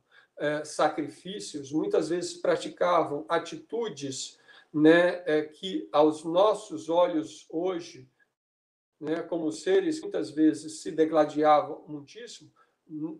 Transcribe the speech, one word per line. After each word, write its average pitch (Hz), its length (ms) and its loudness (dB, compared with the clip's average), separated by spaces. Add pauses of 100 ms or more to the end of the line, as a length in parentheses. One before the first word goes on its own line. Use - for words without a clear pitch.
(380)
é, 151 260 -2
sacrifícios, 160 1080 -4
muitas 156 380 0
vezes 170 260 -4
praticavam 165 920 0
atitudes, 160 1120 -6 (340)
né, 170 540 6
é, 151 160 0
que - 500 -8
aos 151 320 4
nossos 175 640 0
olhos 165 600 0
hoje, 165 580 -6 (920)
né, 160 240 -4
como 160 280 -4
seres 180 440 2
que - 80 -10
muitas - 260 -4
vezes 156 520 2
se - 100 -8
degladiavam 151 960 2
muitíssimo, 151 640 -16 (360)
não, 156 320 -10